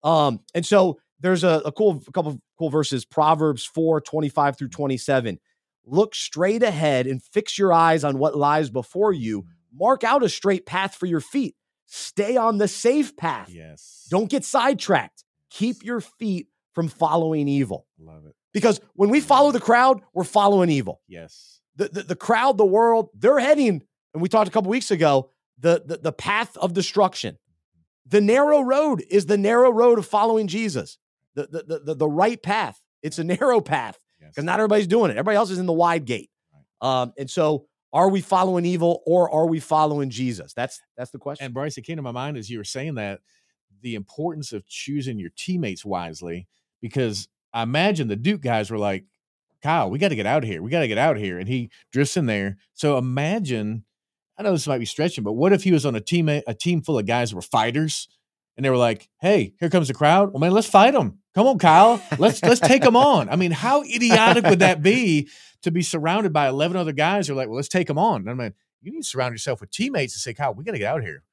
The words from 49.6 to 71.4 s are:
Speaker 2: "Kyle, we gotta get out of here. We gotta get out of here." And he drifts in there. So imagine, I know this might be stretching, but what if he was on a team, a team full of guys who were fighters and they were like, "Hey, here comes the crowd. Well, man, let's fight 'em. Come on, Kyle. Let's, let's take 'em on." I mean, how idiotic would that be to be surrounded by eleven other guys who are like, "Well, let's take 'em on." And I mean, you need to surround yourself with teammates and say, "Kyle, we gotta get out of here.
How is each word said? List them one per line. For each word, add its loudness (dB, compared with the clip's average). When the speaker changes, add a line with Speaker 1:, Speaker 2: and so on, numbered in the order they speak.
Speaker 2:
"Kyle, -2
we -6
gotta 0
get -4
out 0
of -6
here. -6
We -8
gotta 0
get -2
out 2
of -6
here." -6
And -8
he -4
drifts 0
in 0
there. -4
So 0
imagine, -4
I -12
know 0
this -2
might 0
be -4
stretching, -4
but -4
what 2
if 2
he 4
was 2
on -2
a -4
team, 0
a 0
team -2
full -2
of -2
guys -2
who -12
were -10
fighters -2
and -8
they 2
were 2
like, 0
"Hey, 2
here -2
comes 2
the -4
crowd. 4
Well, -6
man, 2
let's 2
fight 6
'em. 0
Come 4
on, 2
Kyle. 8
Let's, 4
let's 6
take 4
'em 6
on." 4
I -2
mean, 0
how 0
idiotic 4
would 6
that 4
be 2
to -2
be -2
surrounded -2
by 2
eleven -2
other -4
guys 0
who -6
are -4
like, -4
"Well, -8
let's -6
take -2
'em -2
on." 0
And -8
I -6
mean, -8
you -18
need -12
to -10
surround -4
yourself -8
with -20
teammates -4
and -12
say, -10
"Kyle, -4
we -16
gotta -8
get -4
out -2
of -8
here. -14